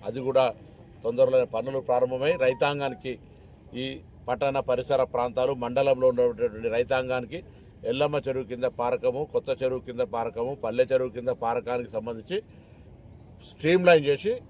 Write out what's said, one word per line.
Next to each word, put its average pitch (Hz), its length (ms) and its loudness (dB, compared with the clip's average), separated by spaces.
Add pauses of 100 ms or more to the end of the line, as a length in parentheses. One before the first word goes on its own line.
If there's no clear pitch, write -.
అది 113 160 -6
కూడా 127 320 2 (500)
తొందరలోనే 127 420 4
పనులు 123 340 -4
ప్రారంభమై, 127 520 0
రైతాంగానికి, 131 880 0 (540)
ఈ 135 260 -8 (280)
పట్టణ 139 320 0
పరిసర 131 440 0
ప్రాంతాలు, 123 500 0
మండలంలో 127 540 2
ఉన్నటువంటి 117 640 0
రైతాంగానికి 127 760 -2 (420)
ఎల్లమ్మ 143 420 0
చెరువు 131 160 -4
కింద 120 200 -8
పారకము, 123 680 -2
కొత్త 127 320 -2
చెరువు 127 160 0
కింద 120 200 -12
పారకము, 117 640 -4
పల్లె 120 200 2
చెరువు 127 260 2
కింద 120 200 -6
పారకానికి 120 640 -2
సంబంధించి 113 460 -6 (1120)
స్ట్రీమ్‌లైన్ 170 560 6
చేసి 147 280 2 (160)